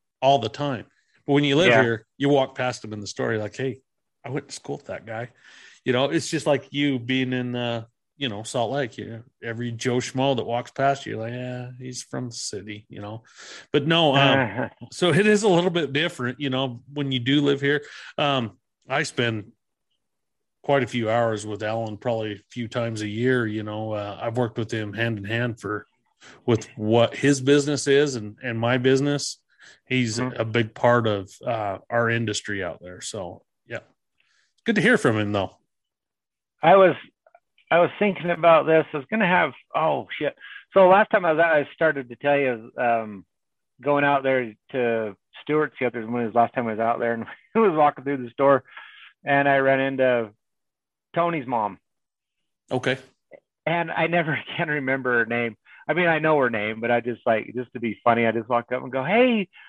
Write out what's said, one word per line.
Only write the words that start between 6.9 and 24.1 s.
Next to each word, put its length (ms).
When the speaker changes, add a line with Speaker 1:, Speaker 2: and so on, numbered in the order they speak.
Speaker 1:
being 340
in, 220
uh, 280
you 120
know, 140
Salt 280
Lake. 260
You 120
know, 140
every 280
Joe 260
Schmo 400
that 80
walks 260
past 340
you, 80
you're 80
like, 120
"Yeah, 440
he's 260
from 260
the 60
city," 520
you 140
know. 220
But 120
no, 300
um, 540
Speaker 2:
<laughs> 100
Speaker 1:
so 180
it 180
is 160
a 60
little 200
bit 240
different, 460
you 100
know, 320
when 180
you 80
do 220
live 200
here. 220
Um, 400
I 140
spend 480
quite 200
a 40
few 220
hours 360
with 160
Alan, 360
probably 360
a 160
few 180
times 340
a 60
year. 400
You 160
know, 300
uh, 280